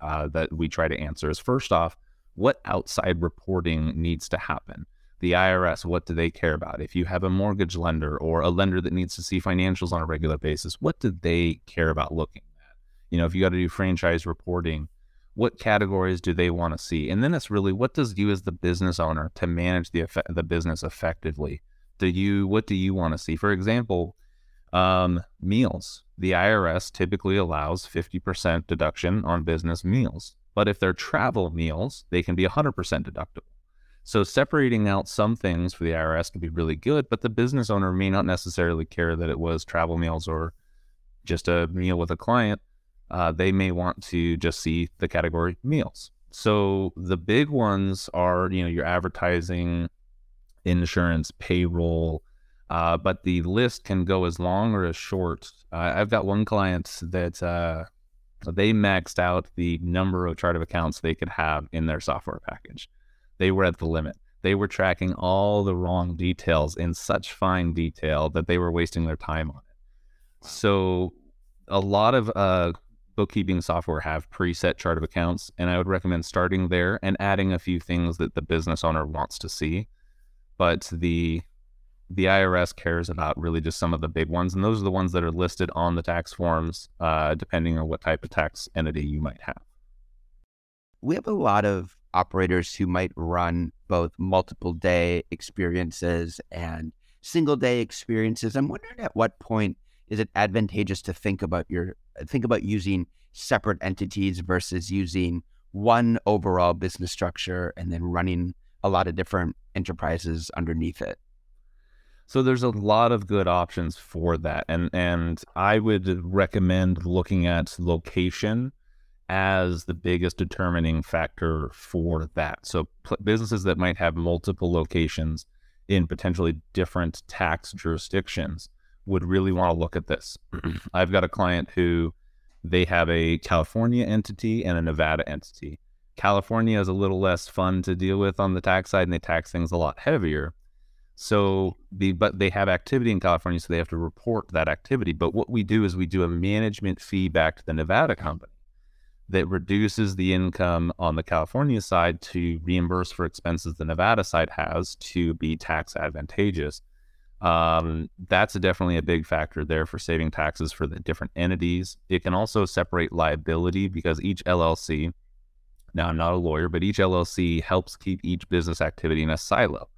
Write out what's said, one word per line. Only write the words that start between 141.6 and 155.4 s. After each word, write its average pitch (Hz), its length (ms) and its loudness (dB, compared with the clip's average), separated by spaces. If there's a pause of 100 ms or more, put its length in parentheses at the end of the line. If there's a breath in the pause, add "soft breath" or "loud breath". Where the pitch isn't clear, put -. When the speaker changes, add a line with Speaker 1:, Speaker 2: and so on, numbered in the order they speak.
Speaker 1:
the, 95 200 0
but 92 280 0
they 98 100 4
have 98 200 0
activity 117 420 2
in 98 80 2
California, 87 400 0
so - 120 -12
they 85 60 0
have 82 120 -2
to 82 80 -6
report 98 520 -4
that 80 180 0
activity. 87 460 -2
But 80 200 0
what 107 160 -2
we 113 140 0
do 107 220 2
is 90 100 0
we 90 100 0
do 90 180 0
a 85 40 2
management 98 720 -2
fee 92 280 0
back 80 280 4
to - 80 -20
the 80 80 -2
Nevada 101 420 2
company 78 360 -8 (800)
that 92 180 2
reduces 98 680 0
the 92 180 2
income 87 640 0
on 82 160 0
the 80 80 -2
California 113 580 0
side 85 400 2
to 85 420 -2
reimburse 87 480 0
for 87 140 -4
expenses 82 500 -4
the 80 100 -6
Nevada 92 380 2
side 82 260 0
has 80 460 -4
to 85 380 -2
be 80 220 -2